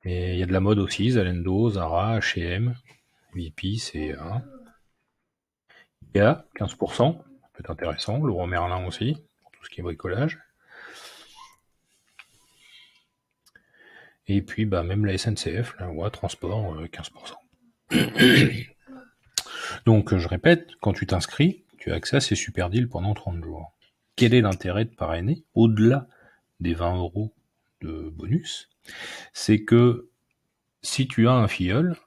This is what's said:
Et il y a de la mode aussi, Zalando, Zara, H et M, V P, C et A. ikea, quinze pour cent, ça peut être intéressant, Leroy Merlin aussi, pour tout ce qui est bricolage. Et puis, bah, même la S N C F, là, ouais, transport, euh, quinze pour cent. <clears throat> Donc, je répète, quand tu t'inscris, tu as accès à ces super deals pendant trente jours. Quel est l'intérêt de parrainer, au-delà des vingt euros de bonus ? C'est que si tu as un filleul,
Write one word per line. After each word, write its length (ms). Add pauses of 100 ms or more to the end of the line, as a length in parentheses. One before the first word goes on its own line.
Et 300
il 60
y 40
a 20
de 80
la 60
mode 200
aussi, 320
Zalando, 580
Zara, 500
H 200
et 40
M, 320 (600)
V 200
P, 220
C 220
et 140
A. 300 (1700)
ikea, 320 (100)
quinze 200
pour 180
cent, 300 (180)
ça 120
peut 80
être 100
intéressant, 460
Leroy 300
Merlin 380
aussi, 300 (260)
pour 100
tout 140
ce 40
qui 100
est 40
bricolage. 560 (4000)
Et 140
puis, 240
bah, 180
même 220
la 80
S 140
N 100
C 260
F, 160
là, 100
ouais, 200
transport, 680
euh, 120
quinze 220
pour 180
cent. 120 (520)
<clears throat> 60 (1900)
Donc, 300
je 120
répète, 440 (100)
quand 120
tu 140
t'inscris, 560 (140)
tu 140
as 40
accès 220
à 40
ces 140
super 340
deals 180
pendant 260
trente 300
jours. 300 (420)
Quel 180
est 80
l'intérêt 440
de 100
parrainer, 480 (100)
au-delà 540 (520)
des 140
vingt 220
euros 380 (480)
de 280
bonus ? 600 (640)
C'est 300
que 460 (720)
si 260
tu 200
as 60
un 140
filleul, 600